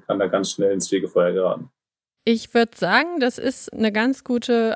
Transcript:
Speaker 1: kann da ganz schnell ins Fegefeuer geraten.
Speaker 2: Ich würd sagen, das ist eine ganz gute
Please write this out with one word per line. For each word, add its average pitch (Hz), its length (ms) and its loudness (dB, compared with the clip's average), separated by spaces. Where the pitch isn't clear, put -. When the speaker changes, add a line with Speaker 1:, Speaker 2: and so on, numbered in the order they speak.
Speaker 1:
kann 101 140 -2
da 98 80 0
ganz 95 240 -2
schnell 101 200 0
ins 98 160 -2
Fegefeuer 90 440 0
geraten. 92 400 -2
Speaker 2:
Ich 226 300 -2
würd 233 220 2
sagen, 285 440 0
das 247 200 0
ist - 340 -4
eine 220 180 0
ganz 233 320 0
gute 233 520 0